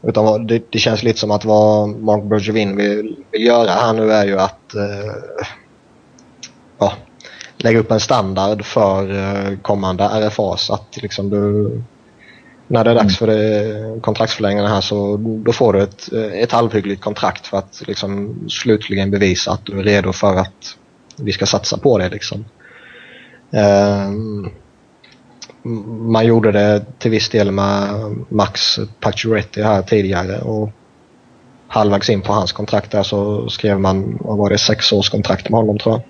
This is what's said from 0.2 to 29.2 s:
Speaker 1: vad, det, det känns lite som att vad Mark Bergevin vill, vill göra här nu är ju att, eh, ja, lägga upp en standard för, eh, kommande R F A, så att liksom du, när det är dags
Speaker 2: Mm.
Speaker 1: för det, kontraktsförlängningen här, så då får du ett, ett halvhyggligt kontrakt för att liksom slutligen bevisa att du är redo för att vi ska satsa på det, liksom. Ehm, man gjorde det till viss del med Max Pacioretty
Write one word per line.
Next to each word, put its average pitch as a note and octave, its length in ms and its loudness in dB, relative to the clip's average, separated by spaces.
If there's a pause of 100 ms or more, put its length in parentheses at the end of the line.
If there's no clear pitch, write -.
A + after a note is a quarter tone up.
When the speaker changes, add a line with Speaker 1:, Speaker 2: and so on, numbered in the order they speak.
Speaker 1:
vad, A2 220 2
det, A2+ 240 2
det A2 80 -2
känns G#2+ 240 0
lite A2+ 160 0
som G#2+ 120 -2
att G#2 140 0
vad G#2+ 440 4
Mark G#2+ 340 0
Bergevin G#2 520 -2
vill, G#2 400 -2 (160)
vill A2 140 -2
göra A#2 260 4
här A2+ 220 2
nu A2 180 2
är G#2+ 140 4
ju G2 140 0
att, - 360 -4
eh, G2+ 720 -8 (1300)
ja, G2+ 140 0 (640)
lägga A2+ 220 2
upp A2 120 -2
en A2 80 2
standard G2+ 640 -2
för, G2 520 0
eh, G2 440 -4
kommande G2 420 -2
R G#2+ 240 0
F G#2 120 -4
A, F#2 180 -2
så - 160 -4
att - 280 -10
liksom G2+ 280 -6
du, G#2 420 0 (960)
när A2+ 160 2
det A2+ 80 4
är A#2 40 6
dags A2+ 80 6
Speaker 2:
Mm. G2 100 4
Speaker 1:
för A2 140 0
det, G#2+ 760 0
kontraktsförlängningen G#2 680 0
här, G2 100 2
så G2+ 360 -2
då A2 360 -2
får A2+ 200 4
du G2 100 4
ett, - 300 -8
ett A2 380 -2
halvhyggligt G2+ 500 0
kontrakt - 460 -4
för G2 100 -4
att - 300 -8
liksom G2+ 480 -6 (140)
slutligen G#2 600 0
bevisa F#2+ 400 2
att - 140 -4
du G2 140 -8
är F#2+ 40 -4
redo G2 300 2
för G2 220 2
att - 420 -6 (400)
vi G#2+ 140 -4
ska - 140 -2
satsa - 320 -2
på A#2 200 4
det, F2+ 120 0
liksom. - 360 -10 (1040)
Ehm, G2+ 1000 2 (1600)
man A2+ 140 6
gjorde A2+ 260 6
det G#2 340 4 (120)
till A2+ 140 0
viss G#2+ 180 0
del G2+ 220 2
med G2+ 380 0 (400)
Max G2+ 500 0 (200)
Pacioretty G#2+ 600 -2